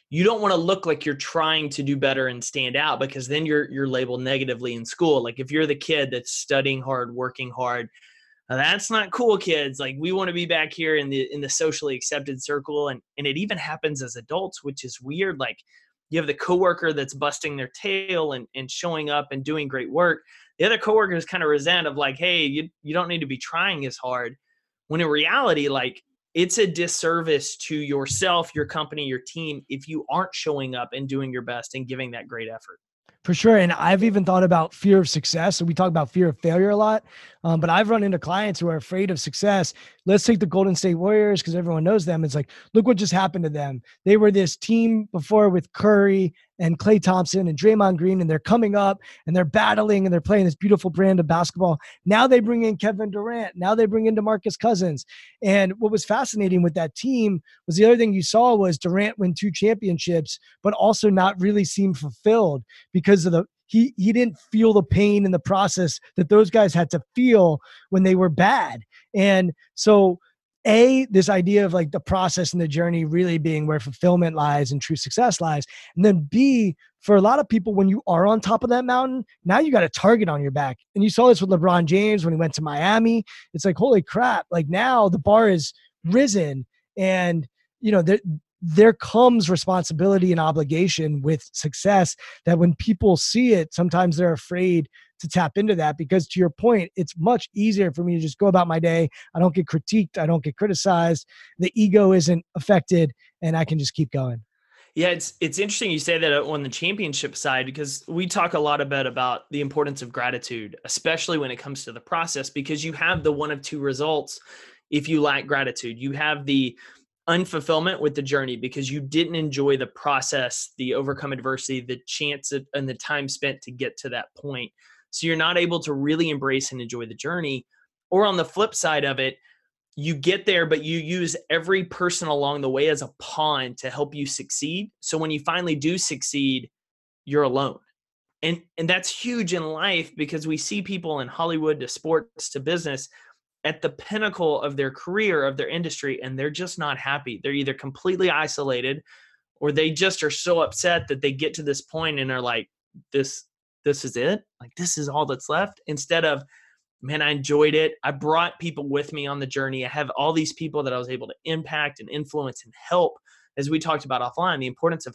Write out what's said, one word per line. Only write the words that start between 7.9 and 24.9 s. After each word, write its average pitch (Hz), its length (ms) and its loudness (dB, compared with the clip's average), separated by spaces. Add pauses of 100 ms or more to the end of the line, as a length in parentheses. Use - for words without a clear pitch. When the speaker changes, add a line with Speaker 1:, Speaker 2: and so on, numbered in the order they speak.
Speaker 1:
"Now, 127 60 -2
that's 165 340 -2
not 214 220 -2
cool, 226 260 2
kids. 147 420 -2
Like, 135 200 -6
we 170 120 -4
wanna 185 220 -2
be 170 140 -6
back 160 260 -2
here 160 220 -2
in 143 140 -2
the, 135 220 -4
in 147 100 -10
the 135 80 -8
socially 147 460 -4
accepted 135 480 -8
circle." 147 460 -6
And, 127 120 -12 (160)
and 143 100 -4
it 139 100 -2
even 202 220 -6
happens 151 420 -6
as 120 140 -12
adults, 156 480 -10
which 139 200 -12
is 123 180 -14
weird. 160 380 -6
Like, 117 180 -8 (520)
you 156 80 -4
have 165 80 -2
the 143 80 -4
coworker 175 580 0
that's 139 220 -6
busting 143 440 -6
their 127 120 -8 (100)
tail 190 540 -4
and, 123 220 -12
and 131 140 -10
showing 156 420 -6
up 143 200 -2
and 135 120 -8
doing 151 240 -6
great 131 240 -8
work. 160 300 0 (360)
The 165 80 0
other 220 140 0
coworker 214 340 2
is 165 120 -4
kinda 175 220 -4
resent 156 380 0
of 143 100 -4
like, 139 220 -4
"Hey, 170 280 0
you, 151 240 -4 (120)
you 151 140 -10
don't 175 120 -2
need 170 140 -6
to 139 60 -8
be 131 100 -8
trying 165 480 -4
as 123 120 -10
hard." 127 380 -8 (520)
When 156 140 -2